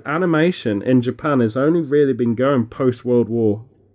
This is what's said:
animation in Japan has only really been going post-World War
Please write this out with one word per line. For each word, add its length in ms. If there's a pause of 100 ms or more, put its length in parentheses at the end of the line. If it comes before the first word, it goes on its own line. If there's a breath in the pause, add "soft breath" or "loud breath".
animation 760
in 200
Japan 380
has 160
only 260
really 320
been 200
going 320
post-World 600
War 360 (300)